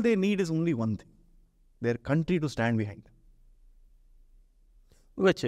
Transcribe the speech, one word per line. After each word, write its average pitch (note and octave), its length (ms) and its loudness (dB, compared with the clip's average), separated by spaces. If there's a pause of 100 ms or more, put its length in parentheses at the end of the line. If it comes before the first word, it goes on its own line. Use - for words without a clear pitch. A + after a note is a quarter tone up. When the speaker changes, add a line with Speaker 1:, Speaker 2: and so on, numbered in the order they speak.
Speaker 1:
they A#3 140 2
need F#3+ 240 2
is F3 100 -2
only D#3+ 240 0
one A2+ 160 -2
thing, - 180 -6 (760)
their A#2 260 -4
country D#3+ 300 0
to D3+ 80 -2
stand A#2 300 0
behind G#2 200 -6
them। - 160 -20 (2000)
Speaker 2:
Which F#3 240 4